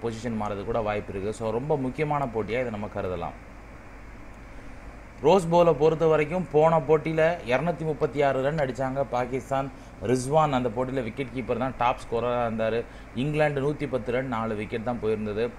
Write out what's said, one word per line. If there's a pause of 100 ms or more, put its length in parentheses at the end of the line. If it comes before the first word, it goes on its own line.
position
மாறது
கூட
வாய்ப்பு
இருக்கு.
So
ரொம்ப
முக்கியமான (100)
போட்டியா
இதை
நம்ம
கருதலாம். (1900)
Rose
பவுலை
பொறுத்த
வரைக்கும்
போன
போட்டியில (240)
இருநூத்தி
முப்பத்தி
ஆறு
ரன்
அடிச்சாங்க (100)
பாகிஸ்தான். (420)
Rizwan
அந்த
போட்டியில
wicket
keeper
தான்
top
ஸ்கோரரா
இருந்தாரு. (360)
இங்கிலாந்து
நூத்தி
பத்து
ரன்,
நாலு
wicket
தான்
போயிருந்தது. (160)